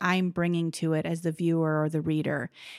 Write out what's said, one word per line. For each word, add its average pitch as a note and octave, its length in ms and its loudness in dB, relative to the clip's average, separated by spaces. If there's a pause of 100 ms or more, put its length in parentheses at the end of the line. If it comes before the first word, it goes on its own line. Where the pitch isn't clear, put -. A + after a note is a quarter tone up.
I'm F#3 280 2
bringing E3+ 440 0
to D#3+ 200 0
it D#3 120 0
as E3 160 -4
the E3+ 100 0
viewer D#3+ 520 2
or D#3 60 0
the D#3 120 0
reader. D3+ 480 -2 (300)